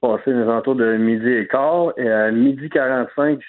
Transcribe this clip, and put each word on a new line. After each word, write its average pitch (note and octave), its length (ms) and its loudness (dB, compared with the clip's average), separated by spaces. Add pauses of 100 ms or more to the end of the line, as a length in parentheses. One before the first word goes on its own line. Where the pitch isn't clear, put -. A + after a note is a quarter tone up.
passée B2 340 0
aux A#2+ 80 0
alentours A#2 320 0
de A2+ 220 0
midi A2+ 320 0
et A#2 180 0
quart. D#3+ 500 0
Et B2 140 -2
à A2 220 2
midi C3+ 360 0
quarante-cinq, C3+ 680 -2 (100)